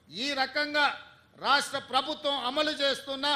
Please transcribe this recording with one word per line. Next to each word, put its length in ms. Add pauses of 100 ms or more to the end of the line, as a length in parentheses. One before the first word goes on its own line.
ఈ 240
రకంగా 520 (520)
రాష్ట్ర 420
ప్రభుత్వం 680
అమలు 260
చేస్తున్న 640